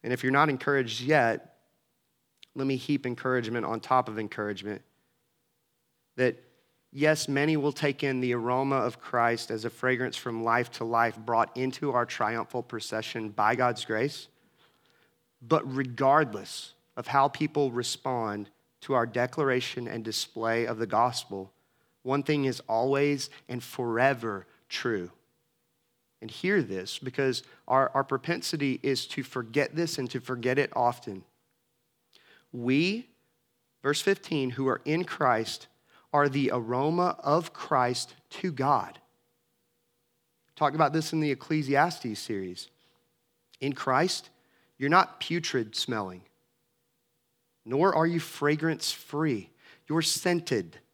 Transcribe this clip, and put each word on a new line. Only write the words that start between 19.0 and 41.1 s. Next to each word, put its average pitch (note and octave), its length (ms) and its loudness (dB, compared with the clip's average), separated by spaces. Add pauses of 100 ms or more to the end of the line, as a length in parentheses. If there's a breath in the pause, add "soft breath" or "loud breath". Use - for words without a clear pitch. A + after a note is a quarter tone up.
declaration B2 840 -2
and A2+ 160 -6
display A2+ 600 -2
of A2+ 140 -4
the A2+ 80 -2
gospel, G#2 680 0 (520)
one C#3 180 0
thing C#3+ 220 0
is B2+ 240 -2
always C3+ 600 2 (180 loud breath)
and A#2+ 160 -8
forever A#2 840 -2 (220 soft breath)
true. G2 420 -4 (1120)
And A2 120 -14
hear F#3 300 2
this, F#2+ 360 -6
because C3 460 -2 (240 loud breath)
our, C3 260 4
our C3+ 80 2
propensity C#3 800 -2
is C#3 240 0
to - 160 -8
forget B2+ 540 -2
this E3 220 -2
and B2+ 120 -6
to B2+ 80 -6
forget B2 400 -2
it C#3 160 0
often. A#2+ 480 -2 (1300 soft breath)
We, D3 560 2 (760)
verse D3 160 2
fifteen, D#3 500 0
who C3 160 -2
are - 180 2
in E3 200 0
Christ, A#2 640 0 (440 soft breath)
are C#3+ 160 4
the C3+ 240 2
aroma C#3 680 0
of D#3+ 320 2
Christ B2 600 0 (160)
to - 200 -4
God. C3+ 480 0 (1600)
Talked D3 180 2
about D3+ 180 4
this D#3 200 0